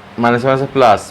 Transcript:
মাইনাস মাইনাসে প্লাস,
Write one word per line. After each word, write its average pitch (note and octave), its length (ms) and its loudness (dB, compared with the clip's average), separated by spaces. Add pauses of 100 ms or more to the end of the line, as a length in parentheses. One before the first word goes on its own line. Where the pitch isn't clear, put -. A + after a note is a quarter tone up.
(220)
মাইনাস A#2+ 240 0
মাইনাসে C3+ 300 -2
প্লাস, A#2 360 2